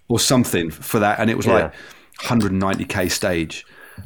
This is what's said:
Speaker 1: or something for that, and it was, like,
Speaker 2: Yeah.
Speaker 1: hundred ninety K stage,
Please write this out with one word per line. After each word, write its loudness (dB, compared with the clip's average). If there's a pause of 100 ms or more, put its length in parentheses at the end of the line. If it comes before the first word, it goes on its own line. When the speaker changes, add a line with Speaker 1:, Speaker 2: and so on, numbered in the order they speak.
Speaker 1:
or 2
something 2
for -4
that, 2
and 2
it 2
was, -2
like, 2
Speaker 2:
Yeah. -16
Speaker 1:
hundred 2
ninety 0
K -2
stage, -2 (400)